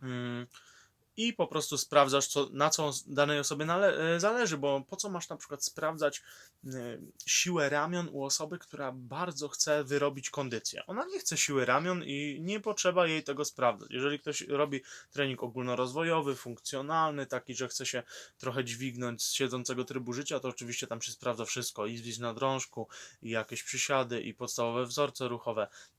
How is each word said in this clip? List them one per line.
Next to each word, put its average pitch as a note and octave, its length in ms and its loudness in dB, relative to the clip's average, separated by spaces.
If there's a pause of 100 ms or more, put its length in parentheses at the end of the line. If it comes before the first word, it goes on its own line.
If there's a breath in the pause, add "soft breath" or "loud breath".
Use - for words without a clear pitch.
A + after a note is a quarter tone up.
mm, B2 440 -4 (680 loud breath)
i A3+ 160 0
po F3+ 140 2
prostu D3 320 -2
sprawdzasz, C#3 480 6
co, C#3+ 260 0
na C#3+ 180 4
co D3+ 220 2 (140)
danej C#3+ 320 4
osobie D3 260 -2
nale-, E3 500 4
e, E3+ 60 0
zależy, G#3 380 2
bo C#3 300 2
po G3 80 -10
co G3+ 140 -4
masz F3 180 -6
na E3 80 -10
przykład - 280 -8
sprawdzać, D#3 580 0 (440 loud breath)
e, C3+ 40 -8 (560)
siłę E3 420 4
ramion D#3+ 440 0
u C#3 120 -4
osoby, D3+ 340 -2
która C#3 340 -8
bardzo C#3 560 -6
chce D3+ 360 4
wyrobić C3+ 460 2
kondycję? - 560 -4
Ona A3+ 180 -2
nie F#4+ 140 -6
chce - 180 -2
siły C#3 280 4
ramion D#3+ 400 4
i C#3+ 360 -4
nie G3+ 200 -2
potrzeba F#3 460 4
jej D#3 180 2
tego C#3+ 200 -2
sprawdzać. A2+ 460 2
Jeżeli C#3+ 300 0
ktoś D3 200 -4
robi C#3 420 0 (280 loud breath)
trening C3+ 320 0
ogólnorozwojowy, B2+ 960 0
funkcjonalny, C#3+ 880 -2
taki, B2+ 280 -4
że B2 140 -2
chce - 180 -6
się B2 160 -2 (360 loud breath)
trochę B2+ 260 -2
dźwignąć A#2+ 580 -4
z - 100 -2
siedzącego B2+ 520 0
trybu B2 280 -6
życia, C#3 280 -2
to C3 80 -4
oczywiście A#2+ 380 -6
tam A#2 160 -6
się - 100 -6
sprawdza A#2 320 -2
wszystko, A#2 420 -4
i A#2 100 -4
zbić A2+ 220 -8
na A#2+ 160 -4
drążku, B2+ 540 -2 (340 loud breath)
i A2+ 80 -8
jakieś A2+ 320 -2
przysiady, B2+ 580 0
i A2+ 140 -6
podstawowe A#2+ 520 -2
wzorce C3 420 0
ruchowe. A#2 400 -2 (300 loud breath)